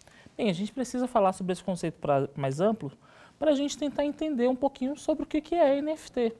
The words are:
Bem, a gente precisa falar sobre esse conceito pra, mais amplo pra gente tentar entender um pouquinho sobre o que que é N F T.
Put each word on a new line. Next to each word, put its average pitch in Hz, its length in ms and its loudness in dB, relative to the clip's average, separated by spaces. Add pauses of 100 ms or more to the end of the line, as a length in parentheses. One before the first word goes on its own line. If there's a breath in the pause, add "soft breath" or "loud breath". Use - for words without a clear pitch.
(360 loud breath)
Bem, 233 140 0
a - 20 0
gente 190 200 -4
precisa 247 360 -4
falar 196 240 4
sobre 185 220 -4
esse - 100 -10
conceito 175 340 -4
pra, 143 380 2
mais 139 240 -2
amplo 202 320 0 (460 loud breath)
pra 294 180 4
gente 285 200 -2
tentar 294 280 -2
entender 285 420 0
um 262 80 2
pouquinho 262 420 -2
sobre 311 280 -2
o - 20 -8
que 302 140 -2
que 339 160 -4
é 285 220 6
N 302 120 -2
F - 220 -8
T. 226 280 -2